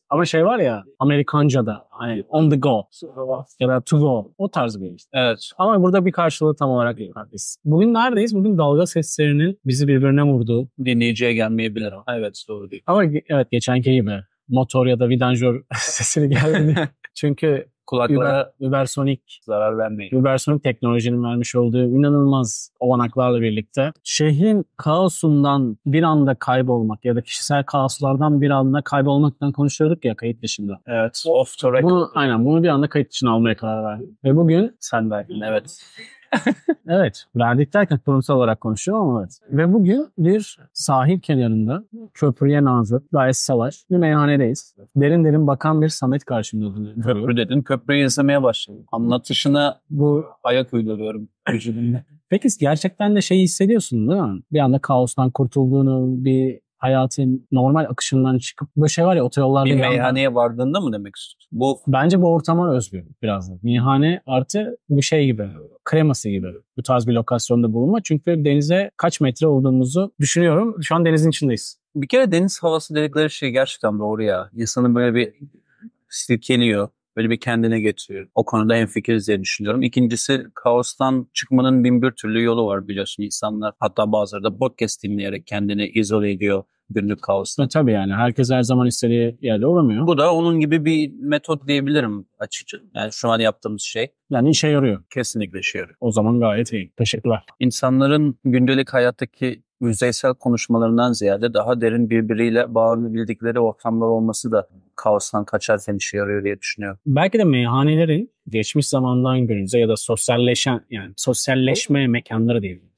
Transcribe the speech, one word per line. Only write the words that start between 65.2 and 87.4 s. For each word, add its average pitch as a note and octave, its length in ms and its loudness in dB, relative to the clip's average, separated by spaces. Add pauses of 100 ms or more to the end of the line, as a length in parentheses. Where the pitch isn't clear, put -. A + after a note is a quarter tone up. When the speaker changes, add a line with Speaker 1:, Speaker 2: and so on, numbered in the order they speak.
Speaker 1:
gibi, G#2+ 240 -2 (360)
kreması D#3 440 0
gibi F#2+ 180 -4 (300)
bu B2+ 60 -6
tarz A#2+ 240 0
bir B2 60 2
lokasyonda A#2 600 0
bulunma. F3 300 0
Çünkü D#3+ 420 0
denize D3 520 0
kaç - 240 0
metre C#3 260 2
olduğumuzu C3+ 720 2
düşünüyorum. E3+ 640 2
Şu D#3+ 120 -2
an E3+ 100 2
denizin D#3+ 240 4
içindeyiz. C3 500 -4 (160)
Speaker 2:
Bir C#3 120 -6
kere B3 240 2
deniz F3+ 320 0
havası D#3+ 320 -2
dedikleri D3+ 340 0
şey C#3 220 -6
gerçekten A#2 480 -2
doğru G#2+ 240 -4
ya. F#2+ 300 -2
İnsanı A#2+ 420 0
böyle B2 200 2
bir A#2+ 180 -2 (760)
silkeliyor, A#2 800 0 (280)
böyle A2+ 120 0
bir A#2 100 -2
kendine A2+ 400 0
getiriyor. G2+ 560 -6
O A2 100 0
konuda A2 300 0
hemfikiriz A2 520 0
diye G2+ 140 0
düşünüyorum. G#2 400 -4
İkincisi, B2+ 640 -2 (100)
kaostan B2 800 0
çıkmanın B2+ 500 2
bin B2 180 4
bir B2+ 100 2
türlü A2+ 320 -2
yolu A#2 240 0
var G2 200 -4
biliyorsun. G2+ 360 -6
İnsanlar G#2+ 560 -6
hatta G#2+ 320 -2
bazıları G#2 320 -2
da G2+ 140 -4
podcast B2 460 -4
dinleyerek G2 440 -6
kendini G#2 400 -4
izole G#2 440 0
ediyor G2 320 0 (260)
günlük G2+ 320 -4
kaostan. G#2 440 -2